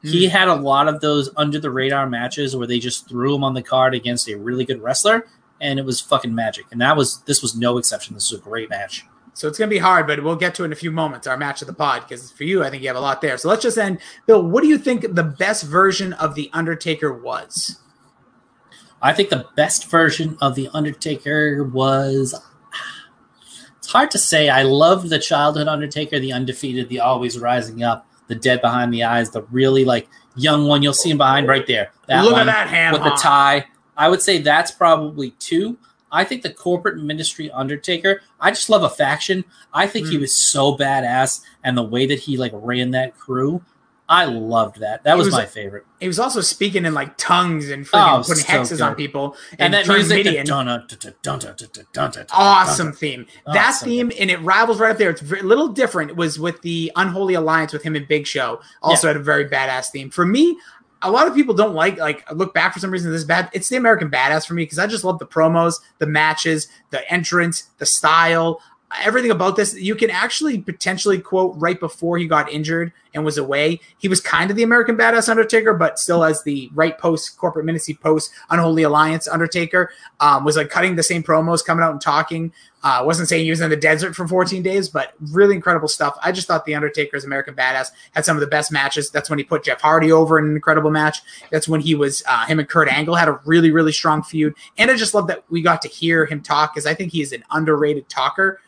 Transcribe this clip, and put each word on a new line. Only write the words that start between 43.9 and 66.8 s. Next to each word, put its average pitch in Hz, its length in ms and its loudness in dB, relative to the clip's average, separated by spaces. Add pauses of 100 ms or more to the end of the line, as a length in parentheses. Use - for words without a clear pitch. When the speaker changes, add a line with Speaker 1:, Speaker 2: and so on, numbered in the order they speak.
Speaker 1:
I 175 160 4
loved 113 560 -2
that. 107 240 -8
That 147 80 4
Speaker 2:
He 180 60 6
Speaker 1:
was 180 100 4
Speaker 2:
was 180 60 0
Speaker 1:
my 113 120 0
favorite. 101 380 -14 (160)
Speaker 2:
He 180 80 -6
was 175 100 -4
also 247 220 -2
speaking 185 440 -2
in, 160 100 -2
like, 139 220 -6
tongues 170 540 0
and 139 160 -10
freaking 180 320 4
Speaker 1:
Oh, - 80 -2
Speaker 2:
putting 160 160 0
Speaker 1:
so 180 100 -2
Speaker 2:
hexes 151 320 0
on 139 100 0
Speaker 1:
good. - 20 -12
Speaker 2:
people 143 400 -6 (160)
Speaker 1:
And 175 140 0
Speaker 2:
and 180 80 2
Speaker 1:
that 202 100 2
Speaker 2:
turned 196 140 4
Speaker 1:
music, 196 260 2
the 196 60 2
Speaker 2:
Midian. 143 160 -2
Speaker 1:
dun, 139 200 -2
dun, 120 220 -6
dun, 104 100 -20 (240)
dun, 139 160 -8
dun, - 180 -14
dun, - 360 -20
dun, - 180 -4
dun, - 220 -16
Speaker 2:
Awesome 185 560 4
Speaker 1:
dun. 147 80 -10
Speaker 2:
theme. 127 300 -8 (200)
Speaker 1:
Oh, 147 60 -6
Speaker 2:
That 208 240 4
Speaker 1:
so - 100 -8
Speaker 2:
theme, 240 220 0
Speaker 1:
good. 220 100 -8
Speaker 2:
and 196 140 0
it 175 100 -2
rivals 208 380 2
right 220 100 4
up 220 80 -2
there. 196 120 4
It's 156 120 -6
a - 20 -14 (200)
little 262 240 4
different. 190 420 -2
It 165 60 -10
was 156 240 -2
with 165 220 -6
the 165 340 -4
Unholy 185 380 0
Alliance 160 380 0
with 147 120 -8
him 156 100 -4
and 143 140 -6
Big 147 180 0
Show. 120 320 -4 (240)
Also 165 240 4
Speaker 1:
Yeah. 151 60 2
Speaker 2:
had 147 80 -2
a 143 40 -12
very 147 240 2
badass 135 420 -4
theme. 135 200 -12
For 175 160 0
me, 294 320 2 (440)
a 185 80 -2
lot 269 180 4
of - 60 -4
people 262 200 2
don't 202 200 2
like, 185 240 0
like, 151 340 -4
look 165 200 -4
back 170 220 0
for - 60 -12
some 190 100 -6
reason 175 220 -4
this 165 80 -4
is 156 60 -8
bad. 175 280 0
It's 180 140 -6
the 254 80 -2
American 226 340 2
Badass 139 340 0
for - 100 -10
me 170 120 -2
'cause 151 120 -10
I 190 100 0
just 214 160 -6
love 180 160 -2
the - 60 -12
promos, 165 500 2 (220)
the 160 80 -2
matches, 156 600 0 (240)